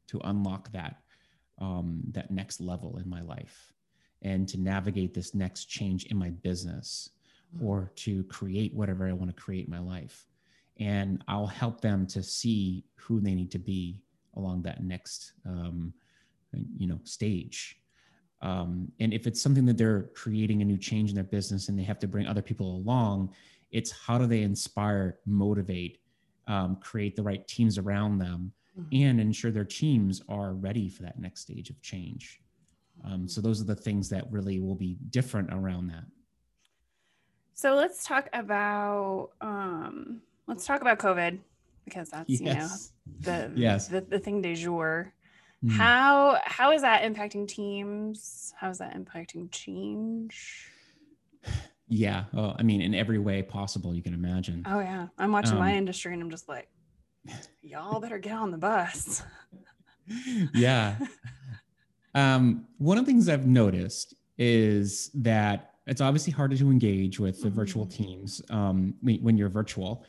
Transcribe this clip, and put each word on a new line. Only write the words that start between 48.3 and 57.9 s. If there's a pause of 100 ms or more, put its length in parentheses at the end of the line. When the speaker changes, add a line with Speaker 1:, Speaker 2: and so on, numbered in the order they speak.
Speaker 2:
How
is
that
impacting
change? (1200)
Speaker 1:
Yeah.
Well,
I
mean,
in
every
way
possible,
you
can
imagine.
Speaker 2:
Oh,
yeah. (100)
I'm
watching
my
Speaker 1:
Um,
Speaker 2:
industry
and
I'm
just
like, (920)
"Y'all